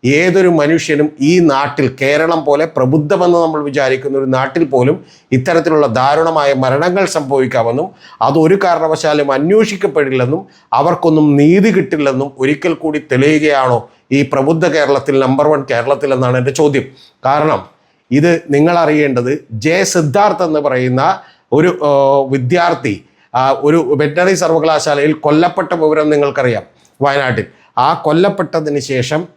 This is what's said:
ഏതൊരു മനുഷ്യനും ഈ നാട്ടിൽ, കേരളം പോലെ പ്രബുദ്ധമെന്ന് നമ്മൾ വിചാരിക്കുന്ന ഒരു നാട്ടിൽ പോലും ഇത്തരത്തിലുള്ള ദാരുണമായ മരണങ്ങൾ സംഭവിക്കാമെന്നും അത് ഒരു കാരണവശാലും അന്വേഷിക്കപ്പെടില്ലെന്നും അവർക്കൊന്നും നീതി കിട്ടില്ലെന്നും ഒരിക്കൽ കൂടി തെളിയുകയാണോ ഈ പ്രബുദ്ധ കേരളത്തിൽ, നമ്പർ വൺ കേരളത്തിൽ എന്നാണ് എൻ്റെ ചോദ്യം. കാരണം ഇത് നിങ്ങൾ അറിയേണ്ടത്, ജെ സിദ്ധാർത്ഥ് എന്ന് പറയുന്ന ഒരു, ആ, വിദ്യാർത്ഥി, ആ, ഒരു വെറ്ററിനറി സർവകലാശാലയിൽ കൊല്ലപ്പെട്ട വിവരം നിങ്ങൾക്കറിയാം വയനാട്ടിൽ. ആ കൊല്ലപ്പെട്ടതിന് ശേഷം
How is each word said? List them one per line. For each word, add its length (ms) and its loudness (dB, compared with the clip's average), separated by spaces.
ഏതൊരു 560 2
മനുഷ്യനും 500 0
ഈ 120 2
നാട്ടിൽ, 360 -2
കേരളം 440 0
പോലെ 200 0
പ്രബുദ്ധമെന്ന് 640 0
നമ്മൾ 220 -2
വിചാരിക്കുന്ന 560 -2
ഒരു 180 -2
നാട്ടിൽ 280 0
പോലും 320 0
ഇത്തരത്തിലുള്ള 540 0
ദാരുണമായ 520 0
മരണങ്ങൾ 420 0
സംഭവിക്കാമെന്നും 720 -2
അത് 120 2
ഒരു 240 4
കാരണവശാലും 760 0
അന്വേഷിക്കപ്പെടില്ലെന്നും 1040 0
അവർക്കൊന്നും 540 2
നീതി 400 4
കിട്ടില്ലെന്നും 600 -2
ഒരിക്കൽ 360 -2
കൂടി 260 -4
തെളിയുകയാണോ 680 2
ഈ 80 2
പ്രബുദ്ധ 320 0
കേരളത്തിൽ, 380 0
നമ്പർ 240 0
വൺ 120 2
കേരളത്തിൽ 440 -2
എന്നാണ് 240 0
എൻ്റെ 220 -2
ചോദ്യം. 260 0
കാരണം 340 0
ഇത് 220 2
നിങ്ങൾ 200 2
അറിയേണ്ടത്, 480 0
ജെ 120 0
സിദ്ധാർത്ഥ് 540 0
എന്ന് 200 -2
പറയുന്ന 360 0
ഒരു, 180 2
ആ, 40 2
വിദ്യാർത്ഥി, 640 -2
ആ, 80 0
ഒരു 120 4
വെറ്ററിനറി 420 0
സർവകലാശാലയിൽ 720 0
കൊല്ലപ്പെട്ട 480 0
വിവരം 280 0
നിങ്ങൾക്കറിയാം 540 -2
വയനാട്ടിൽ. 460 -2
ആ 40 2
കൊല്ലപ്പെട്ടതിന് 760 -2
ശേഷം 300 -2